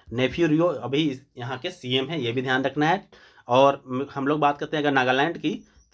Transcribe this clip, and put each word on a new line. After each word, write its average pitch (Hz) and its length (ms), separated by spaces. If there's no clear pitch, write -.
नेफ्यू 131 380
रियो 156 200
अभी 135 360
इस, 135 200
यहाँ 127 200
के 175 120
सीएम 131 360
हैं, 160 120
ये 117 140
भी 131 100
ध्यान 131 220
रखना 147 220
है। 185 220
और 139 380
म-, 131 200
हम 135 220
लोग 156 120
बात 147 180
करते 156 180
हैं 151 60
अगर 143 100
नागालैंड 135 460
की, 156 140